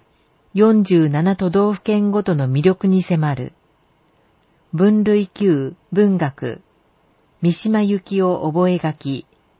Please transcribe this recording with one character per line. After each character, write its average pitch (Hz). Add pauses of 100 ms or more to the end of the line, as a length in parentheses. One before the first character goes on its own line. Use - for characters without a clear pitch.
(540)
四 214
十 165
七 165
都 185
道 202
府 185
県 208
ご 208
と 185
の 135
魅 135
力 185
に 185
迫 156
る。 131 (1200)
分 208
類 208
九、 156 (160)
文 196
学。 135 (800)
三 170
島 214
由 202
紀 190
夫 180 (100)
覚 180
書 156
き。 139 (340)